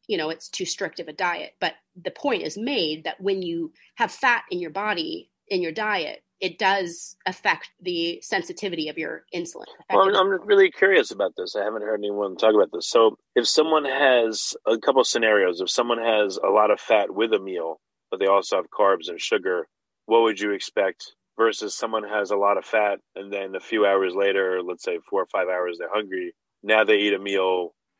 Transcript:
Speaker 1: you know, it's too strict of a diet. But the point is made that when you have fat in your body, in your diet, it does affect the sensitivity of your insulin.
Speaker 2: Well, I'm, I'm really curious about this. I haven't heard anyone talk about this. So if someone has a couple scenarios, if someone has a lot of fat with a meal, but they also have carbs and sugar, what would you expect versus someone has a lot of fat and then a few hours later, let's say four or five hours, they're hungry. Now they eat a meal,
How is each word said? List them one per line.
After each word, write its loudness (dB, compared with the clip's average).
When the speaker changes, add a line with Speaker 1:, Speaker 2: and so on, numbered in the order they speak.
Speaker 1:
you -2
know, -2
it's -10
too -8
strict -8
of -12
a -14
diet. -6
But -4
the -8
point -2
is -8
made -4
that -10
when -2
you -6
have -2
fat 0
in -4
your -8
body, -6
in -2
your -4
diet, -4
it -6
does -2
affect -4
the -4
sensitivity -6
of -12
your -8
insulin. -10
Speaker 2:
Well, 6
I'm, 2
I'm 0
really 6
curious 4
about -2
this. -8
I -2
haven't -4
heard -2
anyone -4
talk 2
about 6
this. -8
So 4
if 2
someone 2
has 2
a 2
couple 4
scenarios, 2
if -4
someone 0
has 2
a 2
lot 6
of 0
fat 2
with 0
a 4
meal, -8
but 0
they 2
also 2
have -2
carbs 2
and -10
sugar, -2
what 6
would 0
you -2
expect -4
versus -2
someone -4
has -4
a 0
lot 2
of -6
fat 0
and -12
then -6
a -8
few 0
hours 2
later, 0
let's -10
say -4
four -2
or -6
five -2
hours, -4
they're -8
hungry. -6
Now 4
they 4
eat 2
a 0
meal, -2